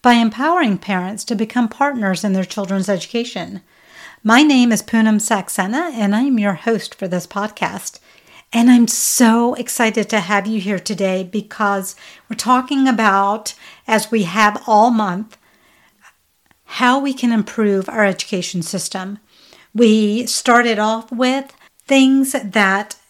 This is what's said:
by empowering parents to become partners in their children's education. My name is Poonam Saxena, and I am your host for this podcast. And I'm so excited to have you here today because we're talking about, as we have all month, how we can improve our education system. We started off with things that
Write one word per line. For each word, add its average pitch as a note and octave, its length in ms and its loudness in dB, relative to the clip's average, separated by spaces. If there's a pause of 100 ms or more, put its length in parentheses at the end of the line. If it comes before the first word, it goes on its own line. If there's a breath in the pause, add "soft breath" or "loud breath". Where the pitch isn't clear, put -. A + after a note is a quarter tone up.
by A#3+ 100 6
empowering A#3 640 0
parents F#3+ 460 -6
to - 100 -6
become A3 340 -2
partners A3 560 -2
in G3+ 100 0
their F#3+ 120 0
children's F#3+ 420 -4
education. G3 720 -6 (640 loud breath)
My A#3 200 6
name B3+ 280 4
is G#3+ 120 0
Poonam A3 360 2
Saxena, G#3+ 720 -4
and G#3 240 -2
I A3+ 60 0
am C4+ 160 0
your G3+ 160 0
host A3+ 400 -4
for - 140 -10
this F3 180 -4
podcast. - 760 -8 (540 soft breath)
And A#3 160 4
I'm A#3+ 180 8
so A#3 680 0
excited A3 560 -2
to A3 80 0
have G3 260 -2
you G#3+ 160 -4
here G3 160 -4
today F#3+ 460 -4
because G3+ 720 -4 (340 loud breath)
we're A3 60 -10
talking B3+ 520 0
about, G#3 680 0 (320 loud breath)
as A3 240 0
we A3+ 140 0
have G#3 420 0
all A3 240 6
month, G#3+ 440 -2 (1300 soft breath)
how B3+ 340 0
we C#4 120 -2
can B3+ 200 -2
improve G#3 580 0
our A3 160 0
education F#3 560 -4
system. F#3+ 560 -8 (540 soft breath)
We A3 540 2
started A#3 540 2
off A3 320 -2
with B3+ 420 -2 (320 soft breath)
things C4+ 460 4
that G3+ 680 -2 (120)